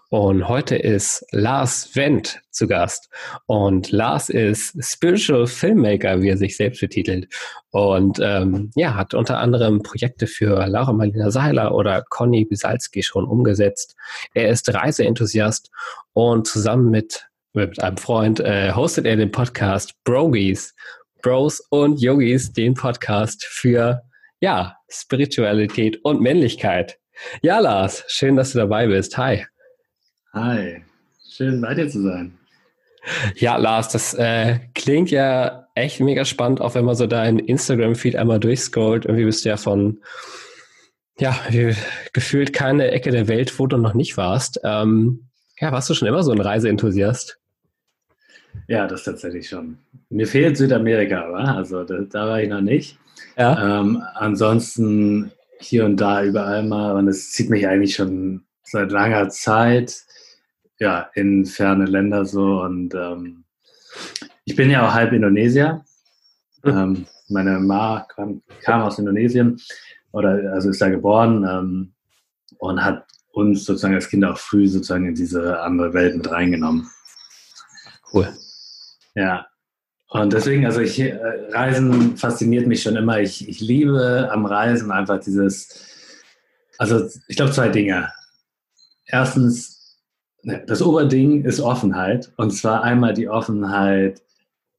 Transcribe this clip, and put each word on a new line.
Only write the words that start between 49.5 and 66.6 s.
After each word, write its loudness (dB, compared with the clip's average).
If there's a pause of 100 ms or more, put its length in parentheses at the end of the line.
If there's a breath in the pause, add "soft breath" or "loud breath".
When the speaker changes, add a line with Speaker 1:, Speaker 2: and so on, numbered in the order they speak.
Speaker 2:
Mir -2
fehlt 2
Südamerika, 2
aber, -2
also -6
da, -8 (100)
da -4
war -2
ich -2
noch -4
nicht. -2 (400 loud breath)
Speaker 1:
Ja. 2
Speaker 2:
Ähm, 2 (140)
ansonsten 0 (280)
hier 2
und 2
da 2
überall -2
mal -2
und 2
es -4
zieht -4
mich 2
eigentlich 2
schon -4 (200)
seit -4
langer 0
Zeit, 0 (720 soft breath)
ja, -2
in 2
ferne 2
Länder 0
so 0
und, -6
ähm, -10 (1040 loud breath)
ich -6
bin 4
ja 4
auch 2
halb 4
Indonesier. 2 (800)